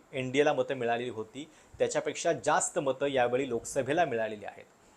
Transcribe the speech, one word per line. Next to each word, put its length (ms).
एनडीएला 400
मतं 200
मिळालेली 360
होती, 420
त्याच्यापेक्षा 540
जास्त 460
मतं 260
यावेळी 440
लोकसभेला 560
मिळालेली 400
आहेत. 200